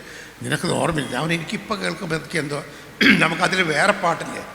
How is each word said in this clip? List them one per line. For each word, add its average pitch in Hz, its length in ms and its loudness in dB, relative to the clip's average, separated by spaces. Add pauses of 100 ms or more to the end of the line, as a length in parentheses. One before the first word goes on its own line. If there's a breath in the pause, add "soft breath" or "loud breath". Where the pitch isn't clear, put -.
(440 loud breath)
നിനക്കത് 151 280 0
ഓർമ്മയില്ല." 135 460 0
അവൻ, 160 160 0
"എനിക്കിപ്പോൾ 190 480 -4
കേൾക്കുമ്പോൾ 175 340 -2
എനിക്ക് 156 240 -4
എന്തോ, 143 260 -4 (340 loud breath)
<clears throat> 180 240 6
നമുക്കതിൽ 170 400 4
വേറെ 160 280 4
പാട്ടില്ലേ 160 520 0 (120)